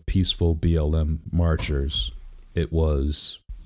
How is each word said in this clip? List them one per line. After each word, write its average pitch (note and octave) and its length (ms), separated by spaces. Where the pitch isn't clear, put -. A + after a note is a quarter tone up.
peaceful E2+ 480
B E2 220
L D#2 200
M D#2 240
marchers. D#2 840
It E2 180
was D2+ 680